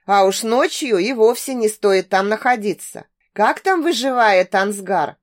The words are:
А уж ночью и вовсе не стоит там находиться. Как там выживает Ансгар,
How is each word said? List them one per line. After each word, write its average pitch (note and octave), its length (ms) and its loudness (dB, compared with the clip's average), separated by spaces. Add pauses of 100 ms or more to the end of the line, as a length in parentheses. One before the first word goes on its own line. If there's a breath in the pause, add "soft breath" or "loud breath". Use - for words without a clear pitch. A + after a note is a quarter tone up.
А G3 200 4
уж G3 180 -2
ночью B3 540 0
и G#3+ 160 -2
вовсе A#3 400 0
не A3+ 160 0
стоит G3 400 0
там G3 180 0
находиться. G#3+ 800 -4 (280)
Как B3 260 0
там F#4 240 0
выживает A#3 720 2
Ансгар, F#3+ 680 -2